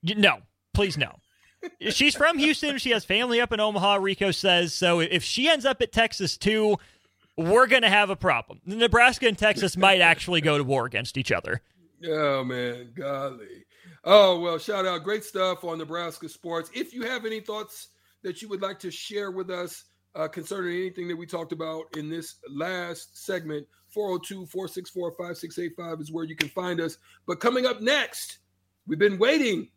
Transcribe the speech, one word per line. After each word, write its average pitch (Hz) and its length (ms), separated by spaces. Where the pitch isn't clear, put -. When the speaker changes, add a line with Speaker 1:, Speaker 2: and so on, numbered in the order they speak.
Speaker 1:
Y-, 185 140
no, 190 220
please 196 240
no. - 220
<laughs> - 400
She's 285 240
from 320 240
Houston. 294 400
She 254 100
has 226 160
family 233 340
up 240 140
in 214 60
Omaha, 202 380
Rico 196 340
says. 175 420
So 175 260
if 165 240
she 262 240
ends 302 180
up 269 180
at 220 80
Texas 226 440
too, 214 420
we're 214 280
gonna 233 220
have 202 200
a 196 60
problem. 139 500
Nebraska 233 640
and 208 100
Texas 202 400
might 190 240
actually 170 400
go 151 160
to 143 60
war 131 220
against 120 320
each 131 140
other. 87 300
Speaker 2:
Oh, 147 380
man, 123 500
golly. 135 720
Oh, 190 360
well, 170 180
shout 196 280
out. 175 180
Great 208 200
stuff 185 400
on 165 140
Nebraska 160 520
sports. 165 440
If 247 200
you 240 100
have 233 220
any 220 140
thoughts - 500
that 180 180
you 220 80
would 196 120
like 190 180
to 180 120
share 202 400
with 185 180
us, 180 360
uh, 156 120
concerning 175 500
anything 180 300
that 175 80
we 170 100
talked 165 260
about 160 440
in 151 140
this 165 260
last 175 760
segment, 156 400
four 208 240
oh 180 60
two, 190 280
four 180 220
six 180 220
four, 175 220
five 175 260
six 165 220
eight 170 180
five 165 240
is 151 100
where 165 140
you 156 100
can - 140
find 180 320
us. 165 160
But 180 140
coming 247 260
up 247 160
next, - 580
we've 156 120
been 202 180
waiting. 240 600